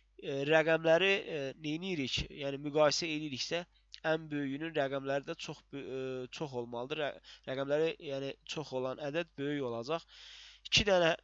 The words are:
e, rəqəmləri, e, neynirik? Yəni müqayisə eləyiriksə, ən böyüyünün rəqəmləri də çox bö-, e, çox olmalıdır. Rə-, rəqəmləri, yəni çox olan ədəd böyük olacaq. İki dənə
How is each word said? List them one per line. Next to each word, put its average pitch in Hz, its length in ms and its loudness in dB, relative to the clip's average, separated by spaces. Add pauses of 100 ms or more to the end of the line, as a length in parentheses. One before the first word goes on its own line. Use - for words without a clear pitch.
(180)
e, 143 160 -6 (100)
rəqəmləri, 160 680 6 (140)
e, 160 120 -6 (160)
neynirik? 156 640 -2 (120)
Yəni 139 280 -6
müqayisə 147 480 4
eləyiriksə, 151 560 -4 (380)
ən 160 280 0
böyüyünün 147 460 -4
rəqəmləri 139 560 -2
də 165 80 -8
çox - 240 -10
bö-, 139 240 -10
e, 131 400 -6
çox 135 320 -8
olmalıdır. 123 460 -6
Rə-, 135 100 -4 (280)
rəqəmləri, 139 600 0
yəni 135 320 -6 (120)
çox - 260 -8
olan 131 260 -4
ədəd 151 360 -4
böyük 143 360 -2
olacaq. 120 400 -4 (540)
İki - 200 4
dənə 175 400 6